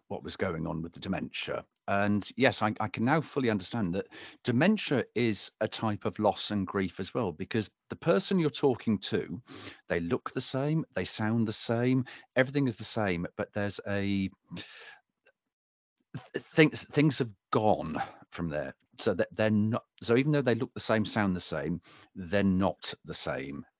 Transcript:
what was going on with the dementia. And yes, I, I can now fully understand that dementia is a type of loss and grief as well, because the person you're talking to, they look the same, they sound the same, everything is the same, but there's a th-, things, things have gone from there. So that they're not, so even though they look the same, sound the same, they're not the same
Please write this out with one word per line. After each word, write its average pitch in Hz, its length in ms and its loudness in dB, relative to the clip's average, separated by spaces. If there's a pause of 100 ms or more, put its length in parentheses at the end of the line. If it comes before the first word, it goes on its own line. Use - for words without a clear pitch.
what - 160 -10
was 76 140 -8
going 82 280 -2
on 80 160 -4
with 85 120 -8
the 71 60 -14
dementia. - 680 -4 (220)
And 101 500 0
yes, 123 240 4
I, 107 180 2
I 107 80 -2
can 110 160 -4
now 143 160 2
fully 135 300 -2
understand 98 440 -2
that 95 140 -4 (360)
dementia 143 600 2 (100)
is 113 460 0
a 110 80 0
type 107 380 -2
of 104 140 -2
loss 104 320 2
and 101 140 0
grief 95 340 -2
as 98 140 -8
well, 107 200 -2
because 98 360 -2 (200)
the - 80 -8
person 190 420 2
you're 151 100 2
talking 120 500 0
to, - 420 -4 (480)
they 87 100 0
look 85 320 -2
the 131 100 -6
same, 147 440 -2 (100)
they 95 80 -2
sound 110 440 0
the 110 60 -2
same, 123 520 2 (320)
everything 135 300 2
is 117 100 -2
the - 80 -8
same, 90 500 0
but - 180 -4
there's 101 340 -2
a 98 420 0
th-, - 340 -14 (1700)
things, - 460 4
things 143 360 2
have 117 140 -2 (180)
gone 78 500 2 (300)
from 85 180 -4
there. 71 240 -4 (240)
So - 180 0
that 104 200 0
they're 107 140 2
not, 107 340 2 (180)
so 117 140 4
even 135 160 4
though 147 100 4
they 123 140 4
look 120 180 -4
the - 60 -8
same, 110 260 2
sound 95 300 2
the 87 40 -4
same, 82 420 -4 (340)
they're 95 280 0
not 95 500 2 (120)
the 82 80 -8
same 69 520 -6 (140)